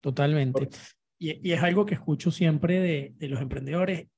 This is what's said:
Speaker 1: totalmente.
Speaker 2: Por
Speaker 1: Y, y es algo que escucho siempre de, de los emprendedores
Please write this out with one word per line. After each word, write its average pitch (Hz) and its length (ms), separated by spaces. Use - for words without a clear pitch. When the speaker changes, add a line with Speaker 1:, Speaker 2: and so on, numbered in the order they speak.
Speaker 1:
totalmente. 139 680
Speaker 2:
Por - 20
Speaker 1:
Y, 160 300
y 170 40
es 165 100
algo 180 240
que 202 80
escucho - 360
siempre 170 500
de, 151 360
de 147 120
los 135 120
emprendedores 156 760